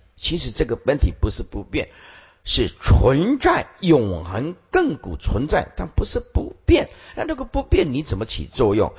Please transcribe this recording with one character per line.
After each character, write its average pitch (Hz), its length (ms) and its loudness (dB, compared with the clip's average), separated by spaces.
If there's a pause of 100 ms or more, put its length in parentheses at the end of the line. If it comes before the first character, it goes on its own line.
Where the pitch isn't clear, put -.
(160)
其 - 220 -4
实 131 140 -6
这 151 120 -4
个 117 140 -2
本 143 200 0
体 - 220 0
不 - 100 0
是 - 140 -8
不 101 220 -10
变， - 240 -6 (560)
是 - 240 0
存 139 680 4
在， 311 300 0 (140)
永 110 420 2
恒、 117 320 -6 (160)
亘 311 260 2
古 - 200 -10
存 139 320 -2
在， - 260 0
但 - 140 -8
不 - 160 -2
是 - 160 -4
不 - 340 -6 (100)
变。 - 240 4 (280)
那 - 100 -4
这 311 80 -4
个 262 80 -10
不 269 200 -4
变 170 280 2
你 135 100 -2
怎 113 160 -6
么 110 80 -6
起 - 200 -8
作 107 300 0
用？ 101 240 0